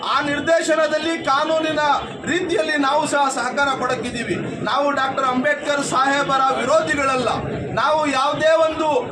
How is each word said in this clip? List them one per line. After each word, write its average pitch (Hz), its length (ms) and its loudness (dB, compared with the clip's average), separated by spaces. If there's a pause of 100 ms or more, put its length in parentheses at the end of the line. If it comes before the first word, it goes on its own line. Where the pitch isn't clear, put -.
(120)
ಆ - 20 2 (160)
ನಿರ್ದೇಶನದಲ್ಲಿ 320 840 0 (160)
ಕಾನೂನಿನ 311 520 0 (500)
ರೀತಿಯಲ್ಲಿ 320 440 0 (100)
ನಾವು 294 160 2 (100)
ಸಹ 285 100 2 (140)
ಸಹಕಾರ 254 320 -2 (140)
ಕೊಡಕ್ಕಿದ್ದೀವಿ. 240 540 -4 (320)
ನಾವು 269 180 0 (120)
ಡಾಕ್ಟರ್ 262 320 -2
ಅಂಬೇಡ್ಕರ್ 285 520 0 (100)
ಸಾಹೇಬರ 277 500 2 (160)
ವಿರೋಧಿಗಳಲ್ಲ. 262 720 2 (500)
ನಾವು 302 200 2 (180)
ಯಾವುದೇ 294 340 2 (140)
ಒಂದು 311 240 0 (220)